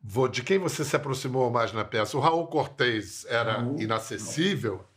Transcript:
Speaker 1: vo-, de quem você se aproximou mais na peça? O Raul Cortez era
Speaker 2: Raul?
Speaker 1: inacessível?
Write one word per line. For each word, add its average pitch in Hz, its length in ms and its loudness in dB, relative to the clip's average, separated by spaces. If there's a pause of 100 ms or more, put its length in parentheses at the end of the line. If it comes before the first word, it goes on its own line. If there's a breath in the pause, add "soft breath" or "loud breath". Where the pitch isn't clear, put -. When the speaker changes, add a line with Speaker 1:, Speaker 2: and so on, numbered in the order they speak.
Speaker 1:
vo-, 117 260 0
de 123 160 -2
quem 190 160 2
você 165 260 -2
se 143 100 -2
aproximou 131 540 0
mais 117 240 2
na 110 120 -2
peça? 107 320 0
O - 20 2
Raul 165 280 2
Cortez 123 800 0
era 117 300 2
Speaker 2:
Raul? 127 220 -2
Speaker 1:
inacessível? 110 1040 -2 (120)